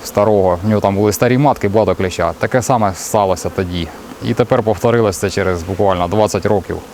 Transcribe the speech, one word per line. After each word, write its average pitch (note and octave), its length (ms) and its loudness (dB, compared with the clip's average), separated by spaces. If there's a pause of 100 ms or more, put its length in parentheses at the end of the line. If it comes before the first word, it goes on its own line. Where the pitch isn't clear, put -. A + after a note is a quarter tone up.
старого. G2+ 600 2
В G#2+ 40 0
нього G#2+ 120 2
там G2 160 2
були G#2 160 2
старі B2+ 260 2
матки, C3+ 300 2
багато G2 260 2
кліща. F2 440 -2
Таке C3 240 0
саме G#2+ 320 0
сталося F#2+ 640 0
тоді. F2 320 -4 (360)
І A2+ 100 -2
тепер B2 280 0
повторилось A2 540 0
це G2 140 -2
через F#2 320 -2
буквально F2+ 460 0
двадцять G#2 380 0
років. F#2+ 300 -2 (180)